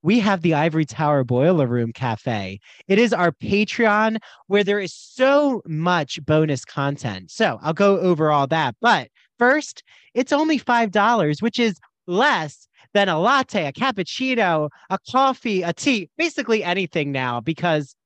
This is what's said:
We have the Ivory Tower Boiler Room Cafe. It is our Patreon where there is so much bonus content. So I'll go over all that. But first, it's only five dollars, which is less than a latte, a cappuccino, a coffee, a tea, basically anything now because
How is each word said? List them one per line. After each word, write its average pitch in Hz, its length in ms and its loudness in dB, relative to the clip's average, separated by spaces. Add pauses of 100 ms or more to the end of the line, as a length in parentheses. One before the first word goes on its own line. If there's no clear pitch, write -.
We 208 160 4
have 196 240 0
the 165 100 2
Ivory 156 320 0
Tower 147 380 0
Boiler 135 420 2
Room 117 260 -2
Cafe. 107 680 -6 (280)
It 196 120 2
is 233 120 4
our 175 200 2
Patreon 214 840 0 (280)
where 202 180 2
there 202 160 -2
is 190 140 -8
so 277 720 0
much 160 580 -2
bonus 156 400 2
content. 131 680 -6
So 156 320 -2
I'll 160 100 -2
go 196 240 2
over 160 320 2
all 143 180 2
that. 147 340 -2
But 202 260 2 (320)
first, 262 420 0 (320)
it's 247 180 -2
only 302 280 2
five 233 320 0
dollars, 202 500 2
which 226 160 -2
is 226 220 0 (260)
less 180 600 -2 (260)
than 202 160 2
a 160 100 0
latte, 220 460 0
a 139 80 -6
cappuccino, 202 960 -2 (220)
a 190 80 -2 (100)
coffee, 254 540 0
a 170 100 -4
tea, 226 340 -2 (120)
basically 226 440 -2
anything 175 480 -4
now 123 300 -4
because 156 540 -2 (100)